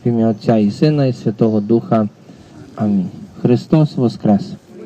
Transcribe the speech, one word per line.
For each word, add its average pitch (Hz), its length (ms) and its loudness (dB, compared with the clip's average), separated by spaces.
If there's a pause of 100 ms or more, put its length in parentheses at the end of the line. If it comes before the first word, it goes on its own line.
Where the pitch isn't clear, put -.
В - 20 -2
ім'я 113 200 2
Отця 110 300 0
і 104 140 2
Сина, 151 340 0
і 127 80 0
Святого 110 480 0
Духа. 110 480 0 (640)
Амінь. 101 340 -2 (320)
Христос 147 560 2
воскрес! 110 560 0 (320)